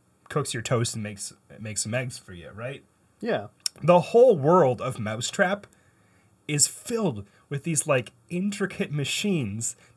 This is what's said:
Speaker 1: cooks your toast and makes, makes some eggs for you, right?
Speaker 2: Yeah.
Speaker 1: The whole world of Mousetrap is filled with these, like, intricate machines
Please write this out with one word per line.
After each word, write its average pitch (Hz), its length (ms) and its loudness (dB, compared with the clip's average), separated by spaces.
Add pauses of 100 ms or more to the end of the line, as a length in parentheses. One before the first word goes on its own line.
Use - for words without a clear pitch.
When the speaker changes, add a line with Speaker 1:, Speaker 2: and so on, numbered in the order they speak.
(280)
Speaker 1:
cooks 147 240 -4
your 147 100 -6
toast 120 300 0
and 110 100 -8
makes, 104 300 -12 (260)
makes 107 240 -8
some 107 100 -6
eggs 127 240 -6
for - 160 -20
you, 85 220 -16
right? 127 280 -12 (360)
Speaker 2:
Yeah. 143 280 -4 (340)
Speaker 1:
The 175 200 6
whole 233 360 6
world 139 440 4
of 127 180 -6
Mousetrap 127 680 -2 (800)
is 147 200 2
filled 165 580 -4 (240)
with 143 140 -6
these, 165 240 -2
like, 131 240 0 (180)
intricate 190 640 -4
machines 139 840 -4 (220)